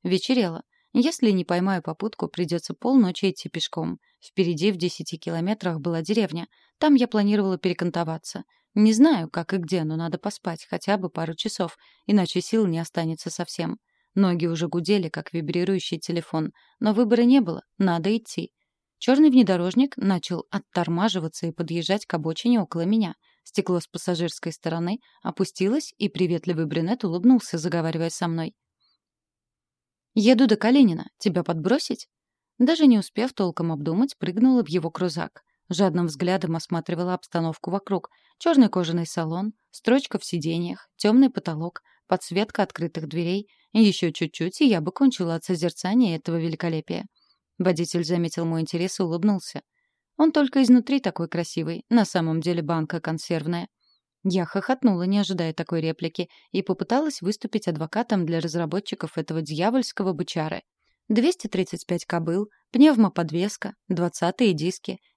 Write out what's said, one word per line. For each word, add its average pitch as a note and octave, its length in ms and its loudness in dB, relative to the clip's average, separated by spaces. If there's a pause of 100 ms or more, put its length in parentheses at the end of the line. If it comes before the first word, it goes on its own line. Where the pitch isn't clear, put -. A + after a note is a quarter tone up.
Вечерело. F#3 600 0 (280)
Если A#3+ 380 2
не F#3 160 2
поймаю F3+ 380 0
попутку, F3 440 -6
придется E3+ 460 -4
полночи G#3+ 560 2
идти - 180 -8
пешком. - 520 -6 (200)
Впереди F3 520 0
в F3+ 60 -4
десяти E3 420 -6
километрах E3+ 600 -4
была E3 220 -4
деревня. F#3 460 -2 (320)
Там D4+ 160 6
я A#3+ 120 4
планировала G3+ 520 2
перекантоваться. E3+ 840 -4 (300)
Не G#3+ 180 6
знаю, A3 380 6
как E3+ 240 -4
и G3 40 0
где, E3+ 260 -2
но D#3 120 -4
надо E3 220 -4
поспать - 500 -8
хотя G3 300 -2
бы F#3 140 -6
пару E3 240 -6
часов, - 420 -6 (300)
иначе F#3 340 2
сил A3 240 0
не E3 140 0
останется E3 500 -6
совсем. E3+ 480 -8 (380)
Ноги F3 320 2
уже E3 200 -2
гудели, F3 420 0
как - 220 -10
вибрирующий F3 680 -4
телефон, E3 540 -6 (260)
но G#3+ 160 2
выбора A#3 260 4
не B3+ 180 6
было, E3+ 220 -2 (160)
надо F#3 400 0
идти. - 340 -8 (480)
Черный C#4+ 300 6
внедорожник G#3+ 680 4
начал F3+ 540 -2
оттормаживаться F3 960 -2
и E3 60 -4
подъезжать E3 540 -4
к - 100 -6
обочине E3 440 0
около E3+ 220 -4
меня. G3 320 0 (300)
Стекло F#3 360 -2
с - 80 -8
пассажирской E3+ 640 -4
стороны E3+ 480 -4 (220)
опустилось, G3 760 -2
и G3+ 120 -2
приветливый E3 560 -2
брюнет E3+ 380 -2
улыбнулся, F#3+ 540 2
заговаривая E3 520 -2
со - 180 -4
мной. E3 280 -4 (1600)
"Еду A#3 320 6
до G#3+ 80 4
Калинина. G#3 520 4 (120)
Тебя F3 240 -2
подбросить?" F3+ 640 -2 (500)
Даже D4+ 300 4
не A#3 100 8
успев G#3+ 360 -4
толком E3 380 -2
обдумать, D#3+ 460 -2
прыгнула A#3 460 2
в - 40 -4
его E3 220 -2
крузак. - 540 -6 (260)
Жадным F3 380 2
взглядом E3+ 480 -2
осматривала E3+ 580 -4
обстановку E3 560 -4
вокруг. G3 400 -4 (300)
Черный C#4 280 6
кожаный E3+ 380 -2
салон, F3 480 -6 (160)
строчка B3 480 0
в - 80 -6
сиденьях, E3+ 680 -6
темный B3 340 6
потолок, E3+ 520 -8 (260)
подсветка G3 560 -2
открытых E3 440 -6
дверей. F3 400 -4 (260)
Еще G3+ 380 4
чуть-чуть, E3 500 -4
и D4 60 6
я F#3 140 4
бы D#3+ 100 -4
кончила F3+ 440 0
от - 80 -8
созерцания F3+ 720 0
этого E3 220 -4
великолепия. E3 680 -4 (540)
Водитель E3+ 440 0
заметил E3+ 420 -2
мой E3 160 -2
интерес E3+ 380 -4
и G3+ 40 0
улыбнулся. E3+ 580 -2 (540)
Он D#4 160 4
только C#4 300 2
изнутри B3+ 380 6
такой E3+ 280 -4
красивый, E3 640 -6
на A3+ 160 4
самом E3 340 -2
деле E3+ 220 -2
банка D#3+ 380 -4
консервная. D#3+ 680 -6 (560)
Я F#3 220 0
хохотнула, G3 580 0
не G3+ 160 2
ожидая F3 340 -2
такой D#3+ 280 -4
реплики, E3 480 -4 (220)
и F#3+ 100 -2
попыталась C4 600 -2
выступить G#3 460 -4
адвокатом F3 580 -2
для E3 160 -2
разработчиков E3 760 -6
этого D#3+ 240 -4
дьявольского F#3 720 -2
бычары. D#3 480 -6 (460)
Двести A#3 400 0
тридцать - 380 -4
пять F3 200 -4
кобыл, E3+ 440 -4 (220)
пневмоподвеска, G3+ 1000 4 (140)
двадцатые F3 640 0
диски. F3+ 460 -6 (180)